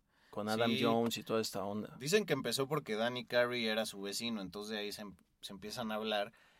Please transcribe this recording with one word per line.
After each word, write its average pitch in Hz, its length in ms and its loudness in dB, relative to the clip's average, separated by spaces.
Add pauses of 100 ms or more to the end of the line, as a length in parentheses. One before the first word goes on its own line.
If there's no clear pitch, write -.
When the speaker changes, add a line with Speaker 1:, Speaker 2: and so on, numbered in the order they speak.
(300)
Speaker 1:
con 107 200 -2
Adam 117 220 4
Speaker 2:
Sí. 110 120 2
Speaker 1:
Jones 117 340 4
y 107 60 -8
toda 113 180 0
esta 104 220 -4
onda. 101 360 -4
Speaker 2:
Dicen 180 260 2
que 160 80 0
empezó 131 340 0
porque 139 280 -2
Danny 120 300 0
Carey 123 420 4
era 110 180 2
su 101 160 -6
vecino, 104 400 -2
entonces 104 300 -8
de 107 80 -2
ahí 104 120 -4
se 107 120 -8
em-, 95 120 -12 (240)
se - 140 -12
empiezan 107 380 -6
a 110 40 0
hablar, 107 380 0 (260)